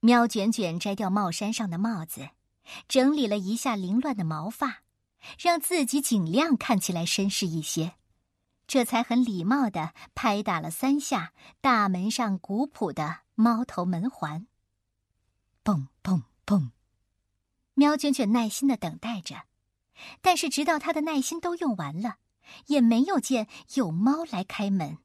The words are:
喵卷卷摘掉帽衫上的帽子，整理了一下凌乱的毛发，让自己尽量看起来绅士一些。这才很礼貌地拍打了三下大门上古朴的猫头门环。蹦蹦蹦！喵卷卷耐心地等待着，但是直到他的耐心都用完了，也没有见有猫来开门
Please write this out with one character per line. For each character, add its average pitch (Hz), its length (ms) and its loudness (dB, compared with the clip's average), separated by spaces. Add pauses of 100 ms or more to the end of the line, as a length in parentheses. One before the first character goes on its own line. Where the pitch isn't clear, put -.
喵 233 260 6
卷 214 240 0
卷 175 280 -2
摘 196 160 -4
掉 196 140 -2
帽 190 220 0
衫 208 200 -4
上 220 160 -4
的 170 120 -4
帽 202 260 -2
子， - 240 -12 (580)
整 269 300 4
理 269 80 2
了 208 140 0
一 196 160 -2
下 233 200 -2
凌 196 240 -2
乱 269 160 -2
的 202 80 -4
毛 160 240 -4
发， 233 360 -6 (560)
让 339 200 2
自 330 280 0
己 277 120 0
尽 190 320 0
量 285 240 4
看 214 240 0
起 185 140 -4
来 170 100 -2
绅 196 240 0
士 196 200 -2
一 160 160 -4
些。 165 320 -4 (720)
这 247 180 2
才 233 160 0
很 240 240 2
礼 190 180 -4
貌 240 280 2
地 160 240 -6 (180)
拍 208 300 -2
打 180 160 -2
了 156 100 -6
三 269 300 0
下 202 340 -4 (260)
大 220 300 2
门 185 220 0
上 208 260 -2
古 220 300 -2
朴 180 260 -4
的 160 280 -6 (120)
猫 226 320 4
头 - 180 -4
门 180 240 -2
环。 165 380 -8 (1160)
蹦 151 240 0 (160)
蹦 185 180 0 (240)
蹦！ 160 260 2 (1000)
喵 294 240 6
卷 285 160 0
卷 214 180 2
耐 233 160 4
心 269 220 0
地 240 80 2
等 - 220 -8
待 220 200 -6
着， - 260 -14 (760)
但 370 160 4
是 330 100 -2
直 277 160 -2
到 311 140 2
他 302 160 -4
的 311 80 0
耐 311 180 0
心 320 220 -4
都 349 140 -4
用 285 220 -2
完 156 220 -6
了， 220 180 -6 (500)
也 285 120 4
没 233 260 6
有 359 140 2
见 226 280 -2 (260)
有 233 160 0
猫 247 400 2
来 190 140 -4
开 202 260 -4
门 156 360 -2